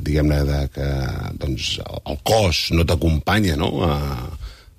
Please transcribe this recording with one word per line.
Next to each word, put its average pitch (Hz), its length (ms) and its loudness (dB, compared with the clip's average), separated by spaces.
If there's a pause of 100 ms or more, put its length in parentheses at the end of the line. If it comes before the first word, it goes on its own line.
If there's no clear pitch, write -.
diguem-ne, 73 380 2 (100)
de 71 120 2 (120)
que, 71 140 -4 (500)
doncs, - 440 -4
el, - 200 -10 (100)
el 73 140 -6
cos 107 480 4
no 82 120 4
t'acompanya, 85 760 2
no?, - 80 0 (160)
a, 73 80 2 (840)